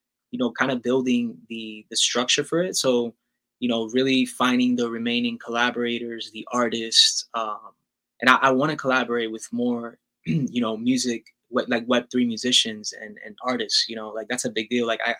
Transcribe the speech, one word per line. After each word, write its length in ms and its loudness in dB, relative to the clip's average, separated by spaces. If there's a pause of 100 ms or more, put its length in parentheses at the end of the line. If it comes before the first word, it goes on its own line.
(320)
you 80 -6
know, 120 0
kinda 260 -2
building 600 0 (120)
the, 420 -12
the 60 -8
structure 460 0
for 200 0
it. 120 -4
So, 400 0 (440)
you 100 -2
know, 200 -2
really 360 2
finding 520 2
the 120 0
remaining 480 -2
collaborators, 920 -4
the 200 -14
artists, 840 2
um, 380 -6 (480)
and 100 8
I, 60 8
I 140 4
wanna 260 2
collaborate 540 0
with 200 -10
more, 480 -4 (120)
<clears throat> 140 -20
you 360 0
know, 160 0
music, 480 0 (240)
what, 200 0
like, 180 -2
Web 240 2
three 140 2
musicians 680 0
and, 320 -14
and 180 -18
artists, 460 0
you 60 -8
know, 140 -8
like, 200 -8
that's 160 -2
a 60 -4
big 180 -4
deal. 180 0
Like, 180 0
I, 140 0